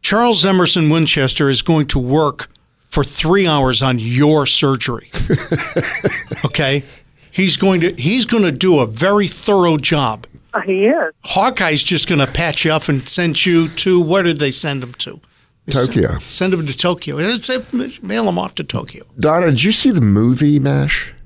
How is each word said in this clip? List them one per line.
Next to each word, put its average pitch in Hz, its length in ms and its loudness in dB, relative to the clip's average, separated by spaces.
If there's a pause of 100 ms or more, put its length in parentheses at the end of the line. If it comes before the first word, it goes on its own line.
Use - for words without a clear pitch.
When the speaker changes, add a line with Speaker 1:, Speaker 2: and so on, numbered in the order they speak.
Speaker 1:
Charles 220 440 2
Emerson 180 440 2
Winchester 147 600 2
is 131 120 0
going 156 260 2
to - 120 0
work 135 480 0 (320)
for - 240 -4
three 180 440 0
hours 135 360 2
on 127 160 0
your 139 480 2
surgery. 127 680 -2
Speaker 2:
<laughs> - 60 -2 (1200)
Speaker 1:
Okay? 139 380 -2 (480)
He's 185 260 0
going 190 240 2
to, 170 120 0
he's 208 320 -2
gonna 202 260 0
do 160 280 2
a 123 80 2
very 185 400 0
thorough 175 500 2
job. 127 500 -2 (260)
Speaker 3:
Oh, 226 60 -2
he 196 280 0
is. 240 260 0 (100)
Speaker 1:
Hawkeye's 185 580 0
just - 280 -2
gonna 143 180 2
patch 165 380 -2
you 160 60 2
up 160 180 -2
and 139 180 -2
send - 380 0
you 165 240 2
to, 180 320 2
where 175 220 2
did 165 160 0
they 143 120 -2
send 139 320 -6
him 123 120 -16
to? - 260 -12 (440)
They - 80 -6
Speaker 2:
Tokyo. 123 360 0
Speaker 1:
Send, - 140 -6
send 185 320 -2
him 160 120 -6
to 131 100 -6
Tokyo. 156 420 -4
It's 214 300 -2
a, 254 140 -4 (380)
mail 214 260 -4
him 175 100 -2
off - 180 -8
to - 100 -8
Tokyo. - 400 -10 (140)
Speaker 2:
Donna, 160 320 2
did 123 120 2
you 202 80 2
see 262 200 2
the 175 100 2
movie 123 580 4
mash? 139 540 -2 (120)